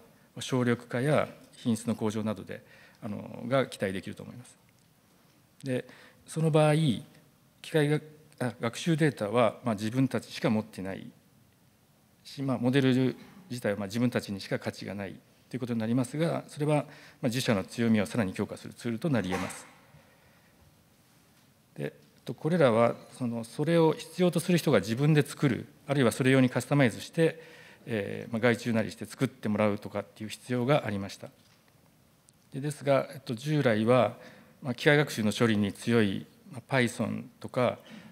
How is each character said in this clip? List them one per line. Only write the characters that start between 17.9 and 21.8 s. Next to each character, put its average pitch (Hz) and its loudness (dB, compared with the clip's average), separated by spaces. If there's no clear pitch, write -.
み 110 4
を 95 0
さ - -6
ら 120 0
に 95 -2
強 98 -4
化 - -10
す - -16
る 107 -16
ツ - -10
ー 117 -4
ル 113 -6
と 170 -2
な 123 2
り 92 -2
得 92 -2
ま 98 -6
す。 - -16
で、 - -10